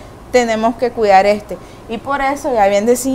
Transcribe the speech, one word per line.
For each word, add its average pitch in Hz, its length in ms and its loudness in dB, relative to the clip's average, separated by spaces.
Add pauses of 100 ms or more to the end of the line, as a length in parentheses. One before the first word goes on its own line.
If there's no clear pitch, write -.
(320)
tenemos 233 440 0
que 240 160 -4
cuidar 202 340 4
este. 208 320 -2 (300)
Y 226 120 -8
por 277 220 -6
eso, 277 300 -4
ya 220 160 2
bien 202 180 0
decía 247 300 0